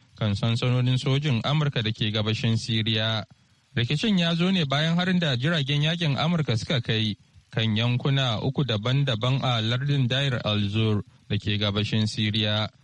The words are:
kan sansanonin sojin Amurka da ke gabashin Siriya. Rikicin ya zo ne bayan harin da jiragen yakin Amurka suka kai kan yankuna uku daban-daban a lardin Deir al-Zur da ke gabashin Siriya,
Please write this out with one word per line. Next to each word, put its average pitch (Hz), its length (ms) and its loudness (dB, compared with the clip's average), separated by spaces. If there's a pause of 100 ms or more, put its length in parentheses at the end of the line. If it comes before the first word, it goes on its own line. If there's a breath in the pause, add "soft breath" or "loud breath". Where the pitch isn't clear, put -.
(160)
kan 107 220 0
sansanonin 123 580 2
sojin 135 460 0
Amurka 143 400 0
da 107 80 -2
ke 110 240 -2
gabashin 110 420 0
Siriya. 110 680 -2 (500)
Rikicin 151 440 2
ya 170 160 2
zo 175 160 2
ne 185 140 2
bayan 147 320 0
harin 180 220 2
da 151 180 2
jiragen 147 460 0
yakin 160 340 0
Amurka 151 400 0
suka 120 240 -2
kai 110 360 0 (340)
kan 110 260 0
yankuna 123 680 0
uku 135 180 0
daban-daban 123 800 0
a 123 180 0
lardin 131 460 0
Deir 127 380 -2
al-Zur 104 580 0 (260 loud breath)
da 104 80 -2
ke 104 220 -2
gabashin 104 480 0
Siriya, 107 640 -2 (160)